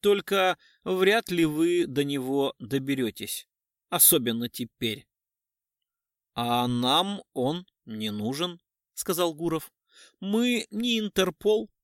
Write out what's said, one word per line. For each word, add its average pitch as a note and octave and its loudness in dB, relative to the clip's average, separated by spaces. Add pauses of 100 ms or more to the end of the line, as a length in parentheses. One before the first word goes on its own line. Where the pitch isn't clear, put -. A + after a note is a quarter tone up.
Только G3 2 (260)
вряд F#3 2
ли E3+ 4
вы E3 2
до C#3+ 0
него C#3 -2
доберётесь, C3+ -4 (400)
особенно A#2+ 2
теперь". A2+ -8 (1300)
"А A#2+ 0
нам D3 0
он D3 -4 (180)
не A2 -6
нужен", C#3 -4 (360)
сказал F3 -2
Гуров. D#3+ -4 (480)
"Мы A3+ 0
не A3+ -2
Интерпол. G#3 0 (140)